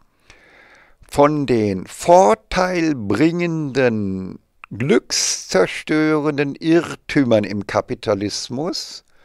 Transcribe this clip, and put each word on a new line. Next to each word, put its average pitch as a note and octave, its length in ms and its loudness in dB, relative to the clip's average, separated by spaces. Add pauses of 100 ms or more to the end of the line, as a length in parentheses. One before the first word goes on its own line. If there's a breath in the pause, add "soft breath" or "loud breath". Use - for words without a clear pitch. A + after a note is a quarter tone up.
(1080 soft breath)
von D3 360 2
den G#2 420 0
vorteilbringenden, D3+ 2500 0 (380)
glückszerstörenden D#3 1800 -2
Irrtümern C#3+ 920 2
im G2+ 200 -6
Kapitalismus A2 1400 -4 (200 soft breath)